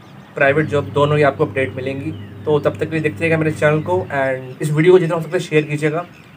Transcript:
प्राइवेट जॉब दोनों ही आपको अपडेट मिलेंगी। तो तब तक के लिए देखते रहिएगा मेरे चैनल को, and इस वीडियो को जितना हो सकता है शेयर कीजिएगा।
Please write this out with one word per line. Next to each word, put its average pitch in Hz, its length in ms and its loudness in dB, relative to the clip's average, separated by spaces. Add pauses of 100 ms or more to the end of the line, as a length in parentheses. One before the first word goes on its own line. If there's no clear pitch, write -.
(360)
प्राइवेट 147 300 2
जॉब 143 200 -2
दोनों 143 320 2
ही 151 60 4
आपको 143 220 2
अपडेट 131 300 -4
मिलेंगी। 135 360 -6 (340)
तो 151 140 2
तब 147 160 -2
तक 160 100 -4
के 156 60 -8
लिए 160 80 -2
देखते 151 200 -4
रहिएगा 160 180 0
मेरे 156 140 0
चैनल 151 300 2
को, 175 160 0
and 135 640 -4
इस 151 100 -2
वीडियो 160 220 6
को 185 60 8
जितना 165 160 0
हो 165 60 -4
सकता 175 160 -4
है - 20 2
शेयर 156 240 0
कीजिएगा। 147 420 -2 (320)